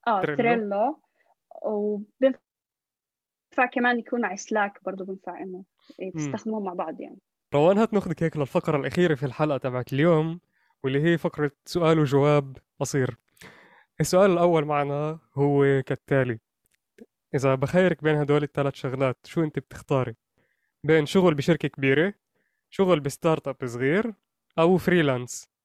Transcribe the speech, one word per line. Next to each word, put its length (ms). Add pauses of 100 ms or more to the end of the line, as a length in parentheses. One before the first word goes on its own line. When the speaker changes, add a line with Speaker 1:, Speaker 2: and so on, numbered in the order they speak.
Speaker 1:
آه، 140
Speaker 2:
تريلو؟ 160
Speaker 1:
تريلو. 600 (640)
وبنفع 760 (1300)
كمان 280
يكون 220
مع 140
سلاك 480
برضو، 220
بنفع 360
إنه، 220 (360)
إيه، 160
Speaker 2:
مم. 60
Speaker 1:
تستخدموه 380
مع 140
بعض 280
يعني. 180 (340)
Speaker 2:
روان، 240
هات 160
ناخدك 300
هيك 140
للفقرة 400
الأخيرة 380
في 100
الحلقة 320
تبعت 360
اليوم، 460 (440)
واللي 200
هي 140
فقرة 340 (140)
سؤال 340
وجواب 580 (220)
قصير. 380 (840)
السؤال 320
الأول 340
معنا 540 (140)
هو 520
كالتالي: 540 (960)
إذا 200
بخيرك 480
بين 120
هدول 280
الثلاث 320
شغلات، 500
شو 180
أنت 160
بتختاري؟ 560 (680)
بين 220
شغل 280
بشركة 340
كبيرة، 460 (560)
شغل 300
بستارت 480
اب 180
صغير، 480 (460)
أو 180
فريلانس؟ 720 (160)